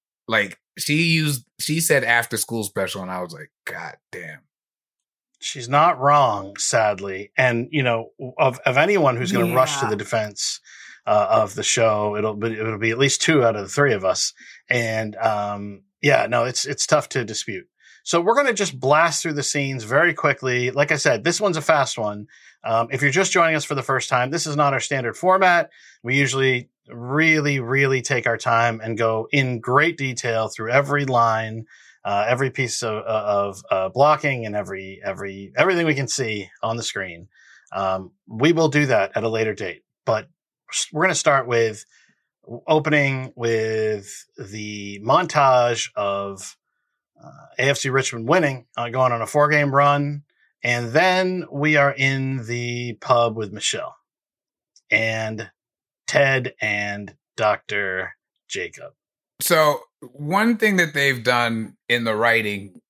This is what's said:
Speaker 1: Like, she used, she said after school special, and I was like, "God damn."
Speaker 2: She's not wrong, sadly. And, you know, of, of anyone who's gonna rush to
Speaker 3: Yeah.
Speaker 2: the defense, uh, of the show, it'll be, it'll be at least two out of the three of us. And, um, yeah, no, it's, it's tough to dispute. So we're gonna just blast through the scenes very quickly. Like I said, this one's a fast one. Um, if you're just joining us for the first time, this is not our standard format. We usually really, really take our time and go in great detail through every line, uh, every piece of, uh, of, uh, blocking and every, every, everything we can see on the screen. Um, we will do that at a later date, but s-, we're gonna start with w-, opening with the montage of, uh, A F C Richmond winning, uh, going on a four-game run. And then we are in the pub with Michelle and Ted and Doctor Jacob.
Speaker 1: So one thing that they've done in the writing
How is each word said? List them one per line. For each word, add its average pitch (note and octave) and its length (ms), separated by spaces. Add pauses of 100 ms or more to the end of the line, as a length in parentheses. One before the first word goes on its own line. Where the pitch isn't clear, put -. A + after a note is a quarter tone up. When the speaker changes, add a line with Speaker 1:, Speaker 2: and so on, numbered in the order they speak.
(260)
Speaker 1:
Like, G#2 320 (180)
she - 180 (100)
used, D#3 400 (160)
she D#3 200
said C#3+ 220
after A#2 340
school A2+ 280
special, G2 380
and F2+ 100
I F2+ 100
was E2+ 100
like, D2+ 200 (120)
"God E2 320 (140)
damn." D#2 300 (1000)
Speaker 2:
She's A#2+ 280
not D3 320
wrong, A#2+ 560
sadly. G2+ 800
And, B2 320
you C#3+ 140
know, A#2 260 (260)
of, C3 300
of B2+ 100
anyone D#3 400
who's A#2+ 140
gonna - 240
rush C3 240
to A#2+ 80
Speaker 3:
Yeah. A2 40
Speaker 2:
the G#2+ 60
defense, G#2 640 (460)
uh, G#2 240
of G#2+ 240
the - 80
show, G#2 540
it'll G#2+ 180
be, G#2+ 140 (100)
it'll A2 200
be A2 120
at A2+ 80
least C3+ 240
two D3+ 220
out A2+ 100
of G#2 80
the F#2+ 60
three C#3+ 240
of G2 120
us. - 280 (360)
And, A2 480
um, G#2 680 (200)
yeah, B2+ 260
no, A#2+ 160
it's, B2+ 200
it's - 220
tough D3+ 240
to B2 140
dispute. G2 420 (380)
So E3+ 160
we're G#3 160
gonna C#4 160
just F#3 260
blast D3+ 440
through E3 100
the C#3+ 100
scenes C3+ 420
very D3 300
quickly. B2+ 560
Like C#3+ 220
I D3+ 40
said, B2 280
this E3+ 160
one's F#3+ 160
a D3+ 60
fast C#3+ 360
one. G#2 280 (380)
Um, A2+ 260
if C3 120
you're C#3 80
just F3+ 220
joining E3 240
us D3 80
for D3+ 100
the C#3 80
first C3 260
time, B2+ 220
this D#3+ 160
is D3 100
not C#3+ 160
our B2+ 80
standard C#3 360
format. F3+ 540 (320)
We B2+ 140
usually C3 540 (180)
really, C#3+ 720
really C3 420
take B2 240
our A#2 100
time A#2 460
and A2+ 160
go A2+ 340
in B2+ 280
great D3 360
detail A#2 520
through A2+ 240
every C#3+ 320
line, A2+ 600 (380)
uh, G2+ 240
every B2 220
piece - 320
of, A2 220
uh, G#2+ 220
of, G2+ 440
uh, F#2+ 200
blocking C#3 560
and G#2 100
every, F#2+ 480
every, G2 520
everything E3+ 300
we D3+ 80
can C3+ 140
see G#2+ 420 (120)
on A2+ 140
the A#2 60
screen. F#2 460 (440)
Um, F#2+ 400 (140)
we B2+ 260
will D#3+ 160
do D3 180
that G#2+ 300
at A2 80
a A#2 40
later A2 260
date, F#2 280 (240)
but A2 200 (460)
s-, - 200
we're D#3 120
gonna F#3 100
start C3+ 320
with A2+ 380 (600)
w-, A#2+ 220
opening C#3+ 720
with A2 880 (140)
the G#2 640
montage B2 920
of, G2 640 (640)
uh, - 80 (280)
A B2 40
F C#3 160
C C3+ 120
Richmond B2 380
winning, C#3+ 380 (100)
uh, A#2+ 120
going B2+ 240
on A#2 100
a G#2+ 40
four-game D3 480
run. C#3+ 480 (420)
And A#2+ 280
then F#3 600
we D3+ 240
are C#3 160
in C3+ 540
the A#2+ 480
pub A#2 420
with G#2+ 160
Michelle F#2 420 (960)
and A2 600 (560)
Ted C3+ 540
and G#2 540 (220)
Doctor G2+ 800 (320)
Jacob. - 460 (460)
Speaker 1:
So D3 400 (200)
one G3 560
thing G#3+ 200
that E3 180
they've C#3 280
done A#2 540 (120)
in A#2 160
the A2 120
writing G#2 720